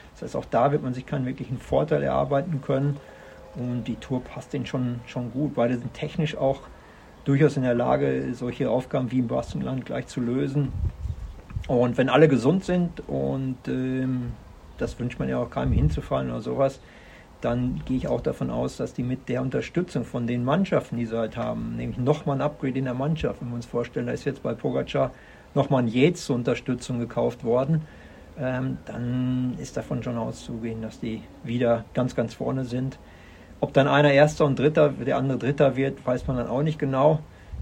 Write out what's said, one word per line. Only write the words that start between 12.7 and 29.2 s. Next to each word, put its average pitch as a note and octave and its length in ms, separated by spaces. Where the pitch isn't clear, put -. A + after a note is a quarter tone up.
und, C3+ 500
ähm, C3 640
das - 220
wünscht A#2+ 200
man C3 80
ja B2+ 120
auch A#2+ 100
keinem C3 240
hinzufallen C3+ 560
oder A#2+ 100
sowas, C3 400
dann B2 440
gehe C3 100
ich - 140
auch B2 100
davon C#3+ 300
aus, A#2+ 260
dass B2 180
die B2+ 100
mit B2+ 260
der B2 120
Unterstützung C3 600
von A#2+ 240
den B2 160
Mannschaften, D3 540
die A#2 80
sie A2+ 120
halt A2+ 200
haben, A2+ 400
nämlich A#2 200
nochmal C#3 400
ein C3 40
Upgrade C3+ 360
in C3 60
der B2+ 100
Mannschaft, D3 480
wenn B2 80
wir A#2+ 60
uns A#2+ 100
vorstellen, A#2+ 420
da A#2+ 40
ist A#2 140
jetzt C3 180
bei A#2 100
Pogacar B2+ 580
nochmal C3+ 300
ein A#2+ 40
Yates C3 380
zur C#3 100
Unterstützung B2 640
gekauft A#2+ 460
worden, C#3+ 380
ähm, B2+ 480
dann B2+ 720